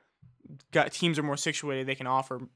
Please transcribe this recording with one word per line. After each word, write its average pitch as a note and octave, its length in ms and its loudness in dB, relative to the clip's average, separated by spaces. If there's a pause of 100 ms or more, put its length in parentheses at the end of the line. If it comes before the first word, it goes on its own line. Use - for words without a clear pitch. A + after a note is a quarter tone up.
(720)
got, D3 200 4
teams E3 280 2
are D3+ 40 0
more C#3+ 140 0
situated, C#3 500 -2
they C3+ 80 -2
can C3 120 -6
offer C3 340 0 (140)